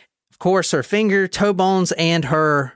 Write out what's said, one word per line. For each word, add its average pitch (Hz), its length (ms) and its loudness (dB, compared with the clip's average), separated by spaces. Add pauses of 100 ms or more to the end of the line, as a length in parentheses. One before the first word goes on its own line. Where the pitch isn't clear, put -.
(320)
Of - 80 -20
course, 185 320 0
her 151 100 0
finger, 202 460 0
toe 202 240 -2
bones, 185 400 0
and 165 340 0
her 147 500 0